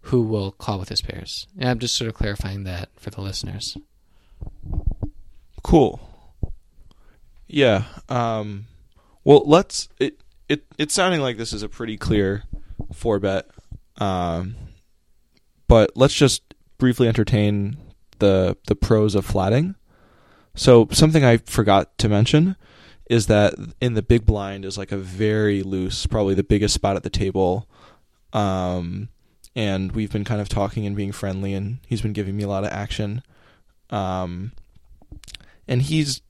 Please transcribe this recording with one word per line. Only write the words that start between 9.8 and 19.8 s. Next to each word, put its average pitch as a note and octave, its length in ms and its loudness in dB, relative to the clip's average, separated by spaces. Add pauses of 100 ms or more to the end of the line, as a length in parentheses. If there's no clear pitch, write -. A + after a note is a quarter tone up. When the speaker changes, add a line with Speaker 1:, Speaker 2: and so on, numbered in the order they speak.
Speaker 2:
it, - 220 -2 (280)
it, D3 160 -2 (140)
it's D3+ 160 -4
sounding F3+ 260 2
like B2 160 -2
this A2+ 160 -8
is G#2+ 100 -8
a G#2+ 60 -8
pretty A2+ 280 -10
clear G#2 480 0 (480)
four G#2+ 260 -2
bet. G2 280 -2 (500)
Um, F#2 580 -4 (1120)
but A2 300 4
let's C3 180 4
just - 280 2 (360)
briefly B2 300 2
entertain G#2 680 0 (420)
the, F#2+ 380 2 (100)
the G#2 100 0
pros G#2+ 380 2
of G2 120 0
flatting. A#2+ 480 0 (800)